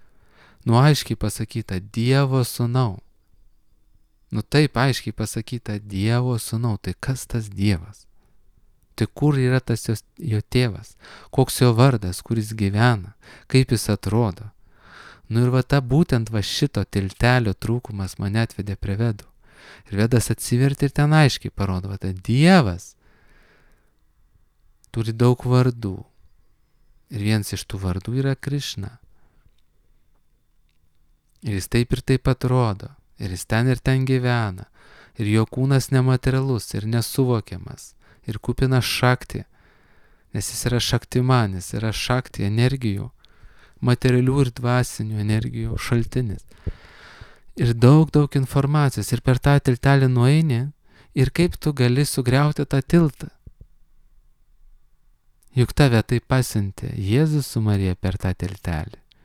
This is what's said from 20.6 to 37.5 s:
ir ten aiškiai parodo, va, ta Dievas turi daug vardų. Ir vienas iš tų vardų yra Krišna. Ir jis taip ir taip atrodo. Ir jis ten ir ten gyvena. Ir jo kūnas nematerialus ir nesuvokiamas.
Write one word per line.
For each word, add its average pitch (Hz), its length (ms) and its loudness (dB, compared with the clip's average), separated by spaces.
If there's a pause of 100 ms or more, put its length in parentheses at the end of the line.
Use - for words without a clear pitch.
ir 135 80 -2
ten 147 180 2
aiškiai 156 380 4
parodo, 95 380 -4
va, 98 100 -10
ta 95 140 -6
Dievas 120 840 2 (2000)
turi 113 200 -4
daug 120 280 2
vardų. 123 540 0 (1160)
Ir 104 120 -6
vienas 107 280 0
iš - 120 -10
tų 95 160 -10
vardų 95 400 -4
yra 135 160 -2
Krišna. 135 540 -8 (2500)
Ir 104 140 -4
jis 90 140 -8
taip 120 200 0
ir - 140 -4
taip 135 240 0
atrodo. 123 600 -2 (260)
Ir 95 160 -8
jis 87 160 -10
ten 117 200 2
ir 127 120 -2
ten 131 240 0
gyvena. 120 640 -2 (500)
Ir 104 120 -2
jo 110 160 4
kūnas 131 480 0
nematerialus 131 800 0
ir 104 160 -6
nesuvokiamas. 113 1000 -2 (340)